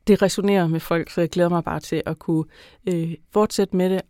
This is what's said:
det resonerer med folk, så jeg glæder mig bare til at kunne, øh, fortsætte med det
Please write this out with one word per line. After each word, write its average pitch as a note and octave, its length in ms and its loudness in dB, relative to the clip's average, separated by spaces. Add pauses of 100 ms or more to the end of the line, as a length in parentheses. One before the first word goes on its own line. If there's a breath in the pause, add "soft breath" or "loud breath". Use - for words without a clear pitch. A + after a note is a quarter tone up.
det G3+ 160 6
resonerer G3 440 2
med D#3+ 140 0
folk, E3 300 -4
så - 100 -4
jeg E3 100 0
glæder F3 180 2
mig E3+ 160 0
bare D#3+ 160 -6
til - 260 -4
at D#3+ 120 -6
kunne, D#3+ 260 -2 (440 soft breath)
øh, E3 240 -2 (200)
fortsætte G#3 440 0
med F#3 140 2
det F#3 200 -2